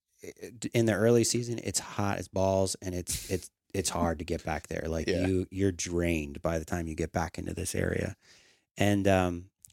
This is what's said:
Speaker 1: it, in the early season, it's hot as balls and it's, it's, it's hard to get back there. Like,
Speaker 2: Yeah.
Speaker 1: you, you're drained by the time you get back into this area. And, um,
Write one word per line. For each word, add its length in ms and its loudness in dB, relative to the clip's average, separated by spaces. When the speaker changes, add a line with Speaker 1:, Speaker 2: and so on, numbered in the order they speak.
Speaker 1:
it, 500 -12
in 140 4
the 80 4
early 300 6
season, 380 -2
it's 180 -2
hot 380 -2
as 100 -8
balls 520 2
and 140 -8
it's, 360 -6
it's, 200 -4
it's 160 0
hard 300 0
to 40 -6
get 200 -4
back 240 -4
there. 180 -6
Like, 220 -2
Speaker 2:
Yeah. 180 2
Speaker 1:
you, 240 2
you're 220 2
drained 680 0
by 200 0
the 40 -10
time 220 -4
you 80 -6
get 180 -2
back 260 -2
into 160 -6
this 200 -6
area. 400 0
And, 320 4
um, 380 4